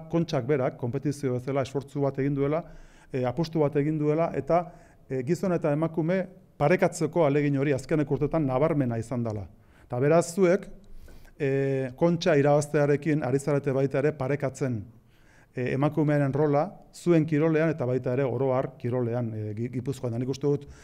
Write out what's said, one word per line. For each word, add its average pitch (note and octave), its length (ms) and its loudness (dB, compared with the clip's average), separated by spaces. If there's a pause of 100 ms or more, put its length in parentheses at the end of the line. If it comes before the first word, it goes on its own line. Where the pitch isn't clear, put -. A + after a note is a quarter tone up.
(120)
Kontxak E3 340 -2
berak, C3+ 320 0
konpetizio C3+ 560 -4
bezala, C3 300 -2
esfortzu C#3 380 -6
bat C3+ 180 -2
egin C#3+ 160 -2
duela, C#3+ 280 0 (500)
eh, B2+ 100 -2
apustu D#3+ 360 -2
bat D3 160 2
egin D3+ 220 0
duela, D3+ 380 2
eta, E3 300 0 (440)
eh, C3 140 -4
gizon F3 300 0
eta D#3+ 180 0
emakume E3 560 0 (300)
parekatzeko D#3+ 680 2
ahalegin C#3+ 340 2
hori D3 140 0
azkeneko D3 440 0
urtetan D3 300 0
nabarmena C3 520 0
izan A#2+ 260 -4
dela. G#2+ 240 -6 (380)
Eta B2 180 -6
beraz, E3 320 4
zuek, F#3+ 320 4 (720)
eh, C3+ 560 0
Kontxa E3+ 400 2
irabaztearekin D3 880 2
ari C3 160 0
zarete C#3+ 320 0
baita C3+ 280 0
ere D3 120 2
parekatzen, C3 680 -4 (760)
eh, C3 180 -2
emakumearen D3 600 2
rola D3 320 2 (280)
zuen E3 320 4
kirolean D#3 480 2
eta B2 120 -2
baita B2+ 280 0
ere C#3 120 2
oro B2+ 280 0
har C3+ 240 -2
kirolean, A#2+ 560 -2
eh, G#2+ 220 -6
Gi-, A#2 180 -6
Gipuzkoan. B2+ 380 -6
Da A2+ 80 -4
nik B2+ 100 -4
uste C#3 180 -2
dut C#3+ 200 0 (160)